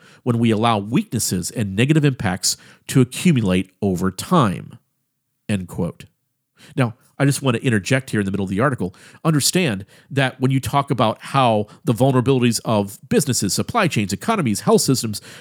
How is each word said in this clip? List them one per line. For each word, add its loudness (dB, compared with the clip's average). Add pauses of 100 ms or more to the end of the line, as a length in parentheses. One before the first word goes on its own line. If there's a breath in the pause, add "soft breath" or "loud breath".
(220 soft breath)
when 0
we 2
allow 2
weaknesses -2
and -4
negative 2
impacts -2 (300 loud breath)
to 2
accumulate 2 (100)
over 0
time." -2 (720)
End -2
quote. -8 (720 loud breath)
Now, 0 (240 soft breath)
I 0
just 0
want 0
to -6
interject 0
here -2
in -2
the -4
middle -4
of -6
the -2
article. -2 (300 loud breath)
Understand 0 (260 soft breath)
that -2
when 2
you 0
talk -2
about 0
how 2 (180 loud breath)
the 2
vulnerabilities 2
of -2 (100)
businesses, 0
supply 0
chains, -2
economies, -2
health 4
systems, -2 (200 loud breath)